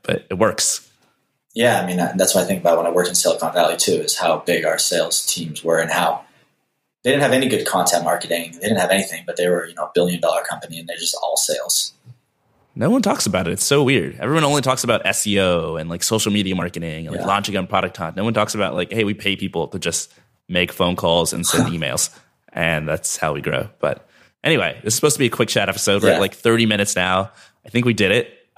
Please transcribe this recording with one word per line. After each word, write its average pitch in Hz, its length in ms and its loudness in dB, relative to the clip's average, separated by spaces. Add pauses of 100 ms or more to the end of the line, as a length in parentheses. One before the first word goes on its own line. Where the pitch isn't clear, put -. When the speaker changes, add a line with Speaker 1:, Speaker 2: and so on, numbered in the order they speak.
Speaker 1:
but - 260 -4
it 98 60 -4
works. - 520 0 (680)
Speaker 2:
Yeah, 113 260 4
I 92 60 -4
mean, 90 100 -2
that, 87 220 0
that's 92 160 2
what 92 100 4
I - 20 -2
think 92 140 -2
about 85 160 4
when 85 100 0
I 85 40 2
worked 90 180 2
in - 60 -4
Silicon 82 400 0
Valley 82 240 2
too, - 160 2
is - 200 0
how 80 260 0
big 82 260 -2
our 80 100 2
sales 82 480 -2
teams 80 400 -6
were 82 140 2
and 80 120 -2
how 82 300 0 (840)
they - 100 2
didn't - 100 2
have 160 100 4
any 131 160 2
good - 180 0
content 87 380 0
marketing. 85 560 -2
They 104 80 -4
didn't 104 120 2
have 90 100 0
anything, 95 360 -2
but 87 120 -6
they 90 100 2
were, 87 180 0
you - 80 -20
know, 78 100 -6
a - 100 -8
billion 90 260 0
dollar 82 220 0
company - 360 -10
and 82 80 -14
they're 82 120 -10
just - 240 -4
all 78 160 -2
sales. - 560 -2 (840)
Speaker 1:
No 123 120 2
one 254 100 4
talks 294 240 0
about 92 240 0
it. 90 60 -2
It's 98 100 -4
so 143 180 4
weird. 123 380 2
Everyone 151 240 2
only 147 160 2
talks 127 240 0
about 113 220 0
S 98 200 0
E 98 140 2
O 85 360 2
and, 80 120 -6
like, 85 140 -6
social 107 280 0
media 98 240 0
marketing 82 520 -6
and, 78 100 -8
like, 90 60 -6
Speaker 2:
Yeah. 92 40 -4
Speaker 1:
launching 101 300 0
on 92 100 -2
Product 95 300 -2
Hunt. 80 200 -8
No 98 80 -2
one 113 100 -2
talks 107 200 0
about, 92 200 -2
like, 90 180 -4
"Hey, 110 120 0
we 101 100 0
pay 101 200 -2
people 85 340 -4
to 98 100 -10
just - 340 -6 (340)
make 90 260 0
phone 90 220 2
calls 85 380 2
and 85 140 -4
send - 220 2
Speaker 2:
<laughs> 82 40 -4
Speaker 1:
emails." 76 380 -4 (420)
And 80 340 -2
that's 78 300 -4
how 78 160 -2
we 71 80 -4
grow. 71 380 -4
But - 280 -4 (380)
anyway, 117 400 2
this 107 80 -2
is - 20 0
supposed 151 200 2
to - 60 -4
be 135 40 4
a 117 60 2
quick - 180 0
chat 101 220 2
episode. 98 320 0
We're 107 80 6
Speaker 2:
Yeah. 80 60 4
Speaker 1:
at, 78 40 -2
like, 98 140 0
thirty 113 320 2
minutes 101 280 0
now. 92 360 0 (340)
I - 60 -20
think 123 160 0
we 117 80 2
did 98 160 2
it. 117 200 2 (280)